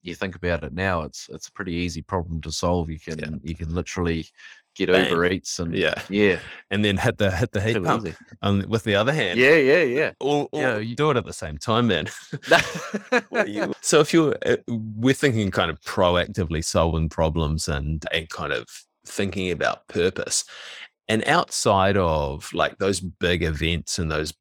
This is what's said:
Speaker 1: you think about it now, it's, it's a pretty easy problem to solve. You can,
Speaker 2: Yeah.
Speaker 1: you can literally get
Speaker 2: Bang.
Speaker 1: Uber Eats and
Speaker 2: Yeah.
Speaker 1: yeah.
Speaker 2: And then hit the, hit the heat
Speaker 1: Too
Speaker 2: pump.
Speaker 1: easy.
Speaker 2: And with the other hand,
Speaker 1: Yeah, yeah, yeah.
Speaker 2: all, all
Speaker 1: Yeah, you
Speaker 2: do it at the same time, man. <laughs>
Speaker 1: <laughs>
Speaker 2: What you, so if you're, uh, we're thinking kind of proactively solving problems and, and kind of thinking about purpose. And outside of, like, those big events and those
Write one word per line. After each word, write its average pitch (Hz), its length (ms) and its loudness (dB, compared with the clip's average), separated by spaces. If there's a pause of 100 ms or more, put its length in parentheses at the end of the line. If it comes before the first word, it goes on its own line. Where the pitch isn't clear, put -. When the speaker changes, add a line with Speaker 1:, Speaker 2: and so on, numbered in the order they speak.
Speaker 1:
you 87 140 -10
think 95 180 -6
about 85 300 -2
it 80 80 -10
now, 90 300 0
it's, - 260 -12
it's - 200 -16
a - 40 -20
pretty 92 220 -8
easy 85 280 -4
problem 85 380 -6
to 80 100 -10
solve. 85 400 0
You 80 80 -10
can, 80 200 -10
Speaker 2:
Yeah. 76 120 -8 (120)
Speaker 1:
you 82 120 -8
can 82 180 -8
literally 85 540 -2 (480)
get 90 140 -2
Speaker 2:
Bang. 71 220 4
Speaker 1:
Uber 85 160 2
Eats 92 340 -2
and 85 160 -4
Speaker 2:
Yeah. 82 320 0
Speaker 1:
yeah. 98 320 4 (320)
Speaker 2:
And 104 120 0
then 98 120 2
hit 110 220 0
the, 101 120 2
hit 92 220 -2
the 101 80 -2
heat 110 140 0
Speaker 1:
Too 98 100 -2
Speaker 2:
pump. 110 220 0
Speaker 1:
easy. 80 100 -8 (240)
Speaker 2:
And 98 260 2
with 107 160 -2
the 101 140 2
other 113 160 2
hand, 110 260 0
Speaker 1:
Yeah, 135 160 8
yeah, 151 280 6
yeah. 127 360 0
Speaker 2:
all, 143 320 0
all 151 100 -6
Speaker 1:
Yeah, 123 180 0
you 113 180 -6
Speaker 2:
do 151 160 2
it 127 40 2
at 104 100 -2
the 87 60 -12
same 76 240 -10
time, 117 300 2
man. 82 220 2 (240)
<laughs> - 160 -10
Speaker 1:
<laughs> - 800 0
Speaker 2:
What 214 200 -2
you, - 320 -4
so 156 200 4
if 156 120 2
you're, 160 320 4
uh, 120 120 2 (100)
we're 113 480 0
thinking 110 380 2
kind 90 180 0
of 76 120 -8
proactively 87 800 0
solving 82 440 2
problems 80 600 0
and, 73 440 -4
and 82 160 -2
kind 73 240 -6
of 60 140 -4 (400)
thinking 92 460 -4
about - 340 -2
purpose. - 580 -2 (640)
And 110 180 0
outside 101 720 2
of, 78 580 0
like, 76 240 0
those 95 220 0
big 87 420 0
events 80 560 -2
and 82 120 -2
those 78 300 -2